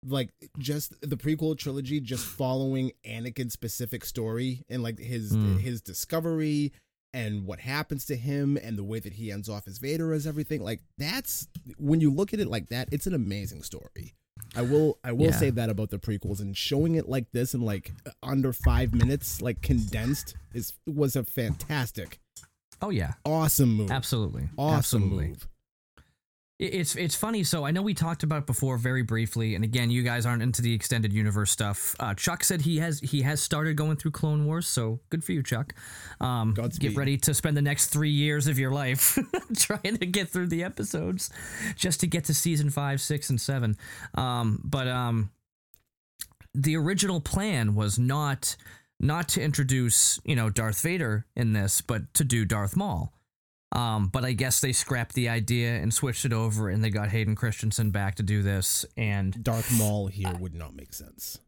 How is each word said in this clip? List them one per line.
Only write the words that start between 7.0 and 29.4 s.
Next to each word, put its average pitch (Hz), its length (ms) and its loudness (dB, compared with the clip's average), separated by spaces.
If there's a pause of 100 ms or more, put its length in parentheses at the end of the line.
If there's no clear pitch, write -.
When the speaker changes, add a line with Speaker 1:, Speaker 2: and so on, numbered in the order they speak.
Speaker 1:
and 104 320 -4
what 92 140 -8
happens 139 460 -6
to 143 100 -4
him 139 420 0
and 110 200 -6
the 101 60 -6
way 110 160 -6
that 95 140 -12
he 107 180 -10
ends 101 180 -8
off 101 180 -8
as 95 120 -14
Vader 160 340 -2
as 151 120 -2
everything. 151 380 -4
Like, 107 160 -6 (180)
that's, 185 500 -6 (300)
when 151 240 4
you 151 100 8
look 180 220 0
at - 60 -2
it 123 80 0
like 107 220 -4
that, 123 220 -6
it's 143 140 -2
an 185 80 0
amazing 101 500 -2
story. - 500 -14 (420)
I 123 60 0
will, 147 420 4
I 127 80 -4
will 127 160 4
Speaker 2:
Yeah. 165 100 6
Speaker 1:
say 139 140 4
that 117 180 0
about 107 200 -2
the 101 100 -4
prequels, 101 400 -4
and 98 160 -6
showing 160 400 2
it - 140 -2
like 127 240 -2
this 123 200 -2
in, 123 80 0
like, 104 300 -2 (320)
under 131 300 0
five 120 420 4
minutes, 123 460 2
like, 120 200 -2
condensed 117 720 0 (200)
is, - 200 -6 (140)
was 143 300 0
a 127 60 -2
fantastic, 120 960 -4 (640)
Speaker 2:
Oh, 202 80 -4
yeah. 101 240 0 (120)
Speaker 1:
awesome 147 480 4
move. 107 180 2
Speaker 2:
Absolutely. 104 680 -2
Speaker 1:
Awesome 151 200 2 (260)
Speaker 2:
Absolutely. 92 260 0
Speaker 1:
move. - 180 -12 (1120)
Speaker 2:
I-, - 40 -2
it's, 170 320 -2
it's 117 180 -2
funny. 214 300 0
So 156 200 0
I 143 60 0
know 180 100 0
we 202 120 0
talked 165 300 -2
about 156 160 0
it 143 60 -4
before 131 320 0
very 127 240 0
briefly, 113 540 0